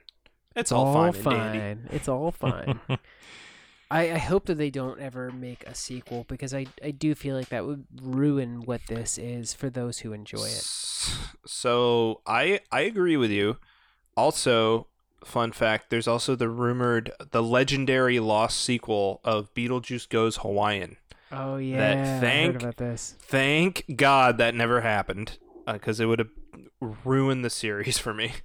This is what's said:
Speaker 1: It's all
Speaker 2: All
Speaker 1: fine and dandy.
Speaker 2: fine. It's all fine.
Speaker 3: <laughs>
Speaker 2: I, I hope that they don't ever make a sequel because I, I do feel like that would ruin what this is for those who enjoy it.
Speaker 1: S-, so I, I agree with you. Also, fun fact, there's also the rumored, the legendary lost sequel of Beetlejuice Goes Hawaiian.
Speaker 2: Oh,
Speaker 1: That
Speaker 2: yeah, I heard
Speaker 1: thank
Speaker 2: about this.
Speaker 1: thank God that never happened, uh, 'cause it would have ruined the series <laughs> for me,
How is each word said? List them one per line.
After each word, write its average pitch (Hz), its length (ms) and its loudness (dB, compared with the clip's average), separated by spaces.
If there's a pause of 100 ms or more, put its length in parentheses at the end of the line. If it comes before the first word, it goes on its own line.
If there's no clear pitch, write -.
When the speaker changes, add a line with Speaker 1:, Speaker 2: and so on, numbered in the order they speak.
(560)
Speaker 1:
It's 233 160 -2
all 131 160 4
Speaker 2:
All 160 260 4
Speaker 1:
fine - 20 -8
and - 80 -8 (300)
dandy. 107 60 -4 (240)
Speaker 2:
fine. - 120 -14
It's 147 140 -4
all 143 220 0
fine. 131 480 -4 (100)
Speaker 3:
<laughs> 131 100 -2 (920)
Speaker 2:
I, 165 220 2
I 165 60 -2
hope 156 260 0
that 170 140 0
they 147 100 0
don't 131 300 -6
ever 127 320 -8
make 127 360 -12
a 110 60 -14
sequel 120 540 -8
because 131 260 -8
I, 135 140 -4 (160)
I 151 80 -4
do 151 240 0
feel 139 200 -4
like 127 140 -4
that 110 160 -4
would 139 200 -8 (160)
ruin 131 600 0
what 120 260 -6
this 113 300 -6
is 120 360 -8
for 139 160 -6
those 123 300 -6
who 110 140 -8
enjoy 107 320 -8
it. 107 120 -6
Speaker 1:
S-, - 600 -6 (280)
so 120 800 2
I, 147 320 2 (120)
I 127 100 2
agree 180 360 2
with 117 140 4
you. 101 260 2 (580)
Also, 117 720 4 (380)
fun 117 260 -2
fact, 110 380 0
there's 117 180 0
also 120 280 0
the 120 140 0
rumored, 120 640 0 (200)
the 117 100 2
legendary 131 800 2
lost 110 420 2
sequel 107 600 0
of 107 300 0
Beetlejuice 120 560 -4
Goes 113 280 2
Hawaiian. 101 600 -2 (340)
Speaker 2:
Oh, 135 260 -6
Speaker 1:
That 135 60 -6
Speaker 2:
yeah, 131 140 -4 (140)
I 139 40 2
heard 135 260 -2
Speaker 1:
thank 135 400 2
Speaker 2:
about 120 160 -8
this. 120 420 -8
Speaker 1:
thank 151 640 0 (100)
God 131 440 8
that 117 160 4
never 117 260 2
happened, 104 560 -2 (300)
uh, 110 100 -4
'cause 107 220 -4
it 117 60 4
would 113 140 4
have 113 100 -2 (760)
ruined 131 400 2
the 117 40 -2
series 107 480 -2
<laughs> - 20 0
for 113 140 -4
me, 110 200 -4 (120)